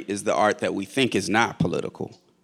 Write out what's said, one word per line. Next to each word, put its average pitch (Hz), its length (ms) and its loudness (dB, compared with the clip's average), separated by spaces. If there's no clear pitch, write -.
is 101 160 -4
the 104 100 0
art 104 260 4
that 92 140 -2
we 98 120 -4
think 127 300 0
is 98 140 0
not 107 300 2
political, - 580 -4